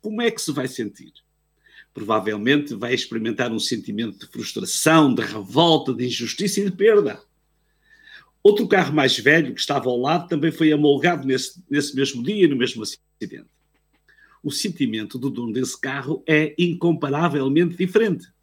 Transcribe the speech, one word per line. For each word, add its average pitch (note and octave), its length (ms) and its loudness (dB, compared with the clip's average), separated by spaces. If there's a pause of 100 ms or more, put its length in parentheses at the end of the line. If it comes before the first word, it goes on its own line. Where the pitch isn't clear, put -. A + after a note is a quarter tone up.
Como G#3+ 220 -6
é A#3 80 4
que A3+ 100 -12
se - 120 -6
vai C3 160 -4
sentir? - 440 -10 (800)
Provavelmente A2 800 -2
vai A#2+ 200 -4
experimentar A2+ 580 -4
um A2 60 -4
sentimento A2 600 -6
de - 80 -20
frustração, C3 880 2
de A2+ 80 0
revolta, C3+ 720 0
de B2 120 -4
injustiça B2 540 -4
e G3+ 40 0
de F#3+ 80 -2
perda. G3+ 480 2 (1200)
Outro G#3 260 6
carro D#3+ 260 2
mais C3+ 240 2
velho C#3+ 360 4
que - 60 -10
estava C3 280 -2
ao B2 100 0
lado D3 300 0
também D#3 240 0
foi D#3 200 4
amolgado D3 540 4
nesse, C3 420 -4
nesse C#3+ 280 -2
mesmo C3 260 -2
dia G3 220 2
e E3 40 6
no C#3+ 80 2
mesmo A#2 260 -2
acidente. - 680 -14 (920)
O C#3+ 80 -4
sentimento B2 680 -4
do C3 120 -4
dono A#2 220 -8
desse B2 280 -6
carro C3+ 460 -8
é D#3 320 2
incomparavelmente D#3+ 1160 0
diferente. F#3+ 520 0 (140)